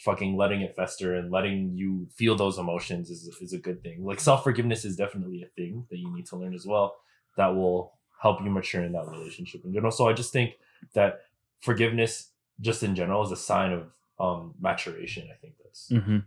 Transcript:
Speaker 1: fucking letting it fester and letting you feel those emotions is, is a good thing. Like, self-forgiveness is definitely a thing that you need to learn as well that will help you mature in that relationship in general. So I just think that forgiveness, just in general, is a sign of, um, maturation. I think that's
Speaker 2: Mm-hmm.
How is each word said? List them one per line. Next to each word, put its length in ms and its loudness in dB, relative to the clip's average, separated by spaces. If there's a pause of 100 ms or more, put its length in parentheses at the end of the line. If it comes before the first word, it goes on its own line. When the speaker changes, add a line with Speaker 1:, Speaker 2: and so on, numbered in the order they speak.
Speaker 1:
fucking 360 0
letting 260 2
it 140 -6
fester 380 -2
and 160 -4
letting 440 0
you 400 -2
feel 220 4
those 220 2
emotions 520 -4
is, 160 -12 (140)
is 120 -10
a 60 -6
good 240 -8
thing. 220 -12
Like, 160 -6
self-forgiveness 640 4
is 120 -4
definitely 460 -4
a 60 -16
thing 420 -10
that 80 -10
you 140 -8
need 140 -10
to 100 -12
learn 180 -8
as 120 -12
well 300 2 (400)
that 200 4
will 380 2 (260)
help 220 4
you 80 0
mature 340 0
in 80 -4
that 160 -4
relationship 560 -14
in 80 -6
general. 200 2
So 160 6
I 40 6
just 200 -2
think 220 2 (400)
that 260 4 (400)
forgiveness, 720 2 (300)
just 220 0
in 120 2
general, 280 0
is 100 -2
a 40 -6
sign 360 2
of, 200 -6 (280)
um, 400 -2
maturation. 720 -4
I 40 -20
think 180 -20 (100)
that's 260 -20
Speaker 2:
Mm-hmm. 360 4